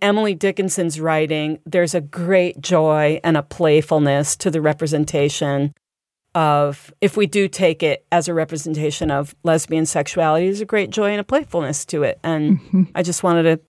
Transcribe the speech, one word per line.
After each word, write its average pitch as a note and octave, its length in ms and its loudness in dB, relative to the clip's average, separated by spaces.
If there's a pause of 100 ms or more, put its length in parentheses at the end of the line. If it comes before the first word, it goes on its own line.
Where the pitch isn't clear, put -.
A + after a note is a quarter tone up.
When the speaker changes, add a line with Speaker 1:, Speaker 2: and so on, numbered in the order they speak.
Speaker 1:
Emily G3+ 320 2
Dickinson's F#3 680 -2
writing, D#3 640 -2
there's E3+ 300 0
a E3+ 80 0
great F3 580 0
joy D#3 640 2
and D#3+ 140 4
a C#3+ 40 -2
playfulness D3 920 2
to F3 140 -4
the D#3 100 -2
representation D3 1120 0 (640)
of, D3 640 0
if G3+ 160 0
we G#3 100 2
do G3 220 0
take E3+ 340 0
it D3+ 300 0
as E3+ 160 2
a F3 60 -4
representation D#3 760 -4
of C#3+ 320 -4
lesbian D#3+ 440 0
sexuality, D#3+ 600 0
there's G3 140 -2
a G#3+ 60 -6
great G3 240 -2
joy G#3 200 0
and G#3 100 -2
a G3+ 40 -8
playfulness E3 600 -4
to D3+ 160 -4
it. - 200 -2
And D#3+ 380 0
Speaker 2:
Mm-hmm. F#3+ 220 0 (120)
Speaker 1:
I F#3 80 0
just E3+ 200 -4
wanted E3+ 220 2
to D#3+ 120 4 (120)